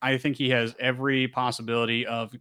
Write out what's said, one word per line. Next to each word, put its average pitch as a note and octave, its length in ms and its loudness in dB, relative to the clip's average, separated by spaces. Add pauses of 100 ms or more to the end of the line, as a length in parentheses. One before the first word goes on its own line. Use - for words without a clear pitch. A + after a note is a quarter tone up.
I C3 160 2
think C3+ 180 0
he C3 140 0
has A#2 300 2
every C3 480 0
possibility A#2 800 0
of A2+ 340 -4